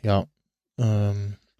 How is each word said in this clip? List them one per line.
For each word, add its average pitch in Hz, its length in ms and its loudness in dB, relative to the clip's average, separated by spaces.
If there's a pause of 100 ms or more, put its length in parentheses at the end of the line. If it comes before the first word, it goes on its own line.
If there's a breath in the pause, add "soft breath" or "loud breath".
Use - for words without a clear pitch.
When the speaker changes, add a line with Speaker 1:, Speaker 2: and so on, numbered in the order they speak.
Speaker 1:
ja, 98 220 2 (520)
Speaker 2:
Ja. 107 340 2
Speaker 1:
ähm, 101 240 -6 (240)